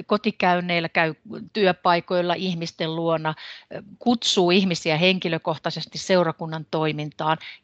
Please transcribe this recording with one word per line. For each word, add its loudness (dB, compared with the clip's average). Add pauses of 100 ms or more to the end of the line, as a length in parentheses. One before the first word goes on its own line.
kotikäynneillä, 0
käy 0 (380)
työpaikoilla 2
ihmisten -4
luona, -2 (640)
kutsuu 2
ihmisiä 2
henkilökohtaisesti -2
seurakunnan 0
toimintaan. -2 (260)